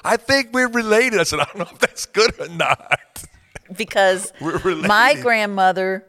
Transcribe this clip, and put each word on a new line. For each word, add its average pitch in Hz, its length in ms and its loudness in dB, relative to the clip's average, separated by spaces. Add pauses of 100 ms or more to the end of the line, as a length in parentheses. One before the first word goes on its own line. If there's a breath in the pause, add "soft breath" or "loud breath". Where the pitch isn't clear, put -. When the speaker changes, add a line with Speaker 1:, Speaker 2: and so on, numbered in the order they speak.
Speaker 1:
"I 220 140 2
think 269 340 0
we're 254 160 0
related." 226 520 2
I 165 40 2
said, 151 160 -2
"I 143 40 0
don't - 140 -8
know 175 140 -6
if - 60 -20
that's - 280 -2
good - 340 0
or - 80 -8
not." 147 500 -2 (360)
<laughs> - 420 -20
Speaker 2:
Because 196 640 0
Speaker 1:
We're 160 180 -4
related. 175 300 -2
Speaker 2:
my 233 260 4
grandmother's 196 920 0